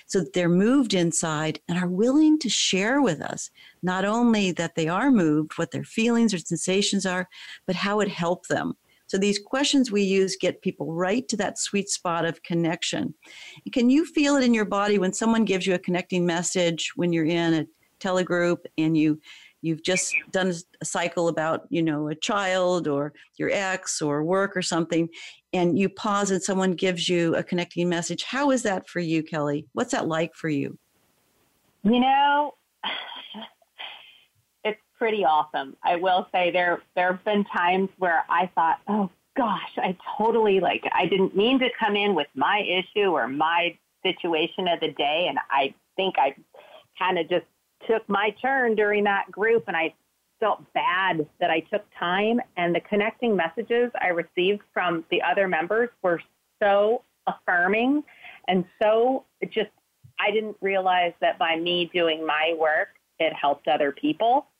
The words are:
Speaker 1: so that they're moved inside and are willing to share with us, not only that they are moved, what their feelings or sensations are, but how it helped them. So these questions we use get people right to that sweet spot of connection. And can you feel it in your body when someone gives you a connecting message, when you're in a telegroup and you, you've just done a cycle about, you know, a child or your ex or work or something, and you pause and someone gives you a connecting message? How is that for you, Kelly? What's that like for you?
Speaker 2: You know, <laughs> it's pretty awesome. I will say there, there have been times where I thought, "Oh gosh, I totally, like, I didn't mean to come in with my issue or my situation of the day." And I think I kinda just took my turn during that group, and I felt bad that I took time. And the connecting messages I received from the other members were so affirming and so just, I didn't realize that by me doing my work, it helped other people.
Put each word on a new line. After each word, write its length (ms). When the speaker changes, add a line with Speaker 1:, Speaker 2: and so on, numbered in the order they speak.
Speaker 1:
so 140
that 120
they're 160
moved 440
inside 760
and 100
are 100
willing 520
to 100
share 520
with 200
us, 300
not 220
only 460
that 240
they 120
are 240
moved, 460
what 140
their 120
feelings 500
or 60
sensations 640
are, 240
but 80
how 240
it 80
helped 420
them. 260
So 120
these 180
questions 540
we 100
use 340
get 280
people 300
right 340
to 100
that 220
sweet 300
spot 360
of 160
connection. 720
And 80
can 200
you 120
feel 320
it 80
in 120
your 100
body 320
when 160
someone 320
gives 220
you 80
a 40
connecting 460
message, 680
when 180
you're 120
in 280
a 140
telegroup 680
and 180
you, 240
you've 220
just 320
done 200
a 40
cycle 420
about, 420
you 140
know, 240
a 80
child 720
or 260
your 160
ex 480
or 220
work 340
or 60
something, 440
and 240
you 100
pause 440
and 100
someone 300
gives 360
you 280
a 80
connecting 440
message? 360
How 280
is 120
that 260
for 100
you, 220
Kelly? 520
What's 180
that 160
like 280
for 140
you? 280
Speaker 2:
You 160
know, 560
<laughs> 1800
it's 160
pretty 260
awesome. 600
I 120
will 360
say 200
there, 300
there 180
have 100
been 220
times 520
where 320
I 260
thought, 320
"Oh 220
gosh, 400
I 180
totally, 420
like, 240
I 120
didn't 300
mean 240
to 100
come 160
in 200
with 200
my 240
issue 520
or 160
my 500
situation 640
of 120
the 120
day." 380
And 100
I 240
think 220
I 180
kinda 260
just 220
took 220
my 320
turn 340
during 280
that 280
group, 360
and 100
I 160
felt 220
bad 540
that 100
I 120
took 240
time. 440
And 180
the 60
connecting 540
messages 560
I 60
received 540
from 380
the 100
other 260
members 420
were 200
so 420
affirming 760
and 180
so 420
just, 200
I 120
didn't 300
realize 600
that 180
by 160
me 380
doing 320
my 340
work, 300
it 160
helped 340
other 260
people. 540